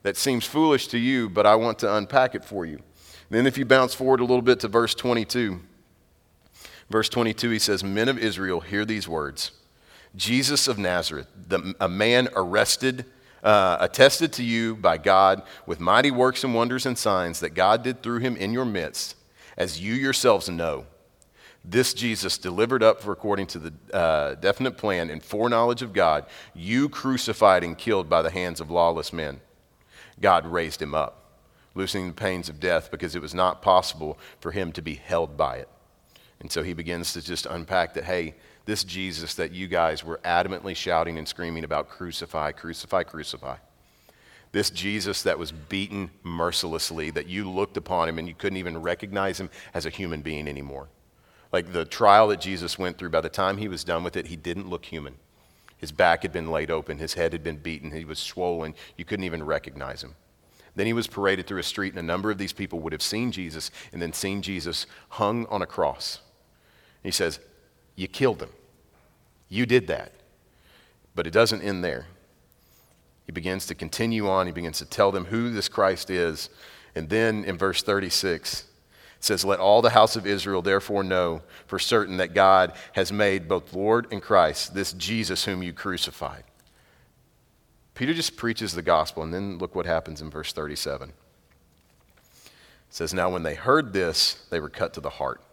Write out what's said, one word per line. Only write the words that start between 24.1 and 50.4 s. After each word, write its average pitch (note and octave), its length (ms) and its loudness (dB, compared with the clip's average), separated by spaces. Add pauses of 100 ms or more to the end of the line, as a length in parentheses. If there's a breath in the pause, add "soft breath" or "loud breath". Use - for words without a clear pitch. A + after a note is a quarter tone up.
definite G2+ 420 0
plan F2+ 320 -2
and D2+ 140 -10
foreknowledge A#2 580 2
of A2 120 -10
God, D#2+ 340 4 (260 loud breath)
you A#2 360 0
crucified A2 760 4
and E2+ 120 -6
killed G2 320 0
by E2 140 4
the D#2+ 80 0
hands F2+ 320 -4
of D#2 80 -10
lawless E2+ 420 2
men. D2 300 -8 (800 loud breath)
God E2+ 260 6
raised E2 340 -2
him D2 140 -6
up, D2 300 -4 (480 soft breath)
loosening F#2+ 340 -4
the E2+ 60 -8
pains F#2 340 -4
of D2 100 -14
death, E2+ 320 0
because D#2+ 260 -8
it E2+ 60 -6
was D2+ 120 -12
not F#2 280 2
possible E2 560 2 (220 loud breath)
for E2 120 -8
him F2 200 -4
to D#2+ 100 -10
be D#2 140 -8
held D#2+ 400 -2
by C2+ 220 0
it." C2 100 -14 (720 soft breath)
And D#2+ 100 -16
so D#2+ 140 -4
he F2+ 80 -6
begins E2+ 420 -6
to E2+ 80 -8
just E2 240 -8
unpack E2+ 500 -2
that, - 100 -4
hey, E2+ 300 -4 (300 soft breath)
this G#2 180 -4
Jesus F2 520 -8
that E2 160 -4
you F#2 160 -8
guys E2 360 0
were E2 220 -10
adamantly F2+ 500 -2
shouting E2 420 -2
and D#2 100 -8
screaming E2 360 -8
about, D2+ 260 -4
"Crucify, D#2+ 640 -8
crucify, E2 520 -4
crucify." - 540 -12 (960 soft breath)
This - 180 0
Jesus G2 540 -4
that E2+ 140 0
was D#2+ 140 -8
beaten F#2+ 600 -6 (120)
mercilessly, E2+ 880 -4
that D#2 160 -6
you F#2+ 220 -6
looked F#2+ 280 -4
upon E2+ 320 0
him E2 80 -6
and E2 100 -8
you E2 60 -12
couldn't F#2+ 240 -6
even E2+ 240 -8
recognize F#2+ 580 -4
him F2+ 100 -10 (240 loud breath)
as E2 120 -6
a E2+ 40 -6
human E2+ 320 -8
being D2+ 260 -8